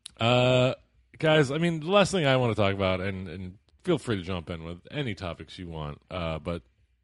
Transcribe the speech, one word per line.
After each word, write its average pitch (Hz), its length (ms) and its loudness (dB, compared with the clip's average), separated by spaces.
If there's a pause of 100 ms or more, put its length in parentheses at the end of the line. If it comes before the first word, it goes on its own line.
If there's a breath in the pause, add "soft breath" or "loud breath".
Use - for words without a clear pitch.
(180)
Uh, 127 560 4 (440)
guys, 156 320 4
I 143 80 -4
mean, 170 220 0
the 156 100 -6
last 196 200 4
thing 175 160 2
I 135 100 6
wanna 120 180 2
talk 98 200 2
about, 95 260 0
and, 95 280 -6
and 92 300 -12 (240)
feel 170 160 0
free 117 180 -4
to 92 60 -4
jump 87 280 -6
in 80 140 -8
with 85 140 -12 (120)
any 131 240 -6
topics 82 440 -10
you 90 100 -12
want, 78 320 -10 (100)
uh, 82 280 -4
but 85 240 -8 (420)